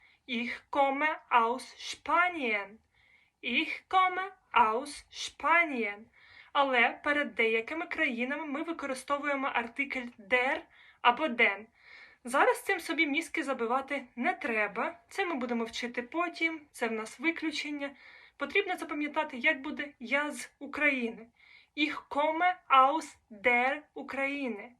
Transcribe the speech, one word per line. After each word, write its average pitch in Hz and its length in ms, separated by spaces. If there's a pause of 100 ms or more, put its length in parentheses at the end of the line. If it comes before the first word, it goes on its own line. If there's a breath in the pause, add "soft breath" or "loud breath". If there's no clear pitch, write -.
(300 soft breath)
Ich 240 220 (160)
komme 285 400 (220)
aus 240 480
Spanien. 262 1000 (600 soft breath)
Ich 254 480
komme 370 320 (320)
aus 233 580
Spanien. 262 960 (480 loud breath)
Але 269 520
перед 294 300
деякими 226 520
країнами 294 600
ми 294 160
використовуємо 285 840
артикль 247 600 (120)
«der» 247 420 (420 soft breath)
або 262 260
«den». 220 380 (580 loud breath)
Зараз 349 380
цим 381 180
собі 320 260
мізки 320 360
забивати 262 640 (100)
не 285 160
треба. 226 640 (100)
Це 392 160
ми 339 100
будемо 240 300
вчити 240 380
потім, 330 580 (120)
це 240 160
в 226 40
нас 220 280
виключення. 294 680 (460 loud breath)
Потрібно 370 400
запам'ятати, 302 600
як 302 240
буде 294 280 (120)
«я 277 320
з - 260
України». 254 680 (500 soft breath)
Ich 294 320
komme 311 460 (140)
aus 277 480 (140)
der 247 520 (120)
Ukraine. 262 840